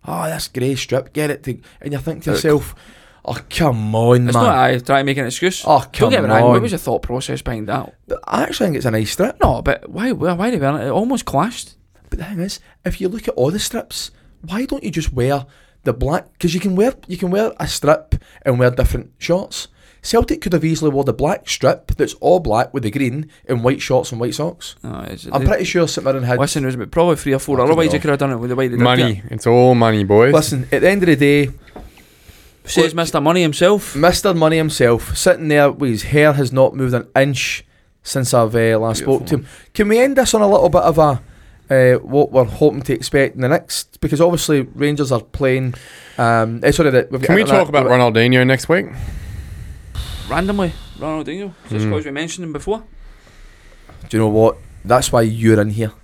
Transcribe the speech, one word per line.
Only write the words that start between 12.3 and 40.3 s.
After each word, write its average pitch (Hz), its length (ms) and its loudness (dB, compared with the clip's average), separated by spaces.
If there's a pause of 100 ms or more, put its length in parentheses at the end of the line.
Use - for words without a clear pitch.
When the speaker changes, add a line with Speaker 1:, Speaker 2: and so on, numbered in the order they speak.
Speaker 1:
is, 185 220 -8 (240)
if 180 160 -6
you 185 80 -2
look 220 180 -8
at - 60 -4
all 165 180 0
the 208 80 -4
strips, - 520 -10 (280)
why 190 260 -6
don't 277 160 -8
you 175 100 -8
just 156 200 -4
wear 135 340 -2 (380)
the 127 80 -2
black? 127 480 -4
'Cause 170 140 0
you 175 80 -4
can 190 160 -2
wear, 233 160 2 (120)
you 175 120 -10
can 180 140 -2
wear 208 280 0
a 147 80 -6
strip - 480 0 (280)
and 127 140 0
wear 123 140 4
different - 460 -2
shorts. - 500 -4 (340)
Celtic - 380 0
could 180 140 -2
have 151 100 2
easily 156 260 0
wore 139 140 0
the 127 80 -2
black 143 380 -4
strip - 380 0 (100)
that's - 240 0
all 175 180 4
black 120 340 -2
with 131 100 -4
the 104 80 -4
green 139 380 -4 (200)
and 120 120 0
white 127 200 0
shorts - 320 -2
and 113 80 -8
white 117 140 -6
socks. 170 400 -8 (100)
Speaker 2:
No, - 160 -12
it's, - 280 -14
Speaker 1:
I'm 139 120 -2
Speaker 2:
they, 135 60 2
Speaker 1:
pretty 202 180 0
sure 170 200 0
St - 200 -6
Mirren 135 180 -2
had 123 160 0
Speaker 2:
listen, 139 240 -2
there 131 140 -4
was 110 140 -8
probably 170 260 2
three 139 160 -2
or 135 60 0
four 135 180 -4
Speaker 1:
I - 20 0
could 123 60 2
Speaker 2:
other 156 80 4
Speaker 1:
be 160 60 2
Speaker 2:
ways 156 120 2
they 160 60 -2
Speaker 1:
wrong. - 60 -4
Speaker 2:
could 151 80 -2
have 139 80 0
done 139 120 -2
it 123 60 -4
with 123 140 -6
the 127 40 -2
way 131 140 -2
they 120 80 -4
did 120 60 2
Speaker 3:
Money. 123 420 2
Speaker 2:
it. - 80 -8
Speaker 3:
It's 110 140 -4
all 123 280 6
money, 110 300 2
boys. 110 280 6
Speaker 1:
Listen, 151 380 0
at 143 80 0
the 170 100 4
end 196 140 2
of 180 40 2
the 151 100 6
day, 143 340 2 (1120)
Speaker 2:
Says - 220 2
Speaker 1:
look, 160 100 -4
Speaker 2:
Mister 165 240 -2
Money 165 220 2
himself. 175 560 0
Speaker 1:
Mister 175 360 2
Money 160 220 2
himself, 131 600 0
sitting 170 320 2
there 147 240 4
with 143 160 -2
his 110 140 -2
hair 151 280 4
has 135 220 -2
not 131 200 4
moved 131 200 -2
an 120 140 -4 (100)
inch 139 480 -2 (360)
since 131 320 -4
I've, 117 220 2
uh, 113 240 2
last 113 200 -2
spoke 131 260 0
to 147 100 -2
Speaker 2:
Beautiful. - 40 0
Speaker 1:
him. - 340 -16
Can 208 160 0
we 220 100 4
end 269 160 2
this 262 180 2